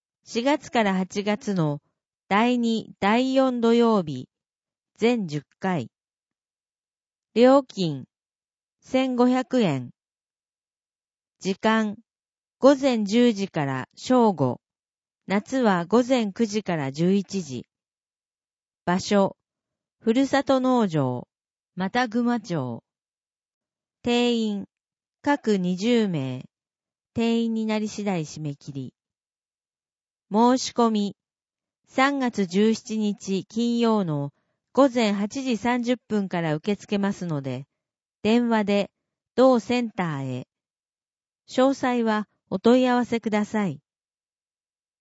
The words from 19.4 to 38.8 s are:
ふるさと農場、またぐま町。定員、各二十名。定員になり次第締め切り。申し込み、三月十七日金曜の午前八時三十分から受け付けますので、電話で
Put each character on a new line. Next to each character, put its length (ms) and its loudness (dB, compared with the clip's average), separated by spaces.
ふ 160 0
る 120 2
さ 180 0
と 160 2
農 260 2
場、 420 -2
ま 160 -6
た 180 -2
ぐ 160 -2
ま 160 0
町。 420 -6
定 320 0
員、 320 -4
各 380 0
二 180 -2
十 320 0
名。 380 -6
定 300 0
員 120 -2
に 120 -4
な 120 -2
り 100 -4
次 160 -10
第 180 -2
締 180 -12
め 160 -8
切 160 -16
り。 220 -12
申 260 4
し 140 -8
込 180 2
み、 260 -2
三 320 0
月 280 -2
十 280 2
七 240 -8
日 460 -4
金 340 -4
曜 260 2
の 280 -4
午 160 4
前 240 0
八 300 -4
時 140 -2
三 260 -2
十 140 0
分 320 -4
か 120 -4
ら 140 -2
受 220 -4
け 40 -20
付 160 -6
け 20 -2
ま 140 0
す 140 -8
の 140 -4
で、 260 -8
電 260 2
話 160 0
で 260 0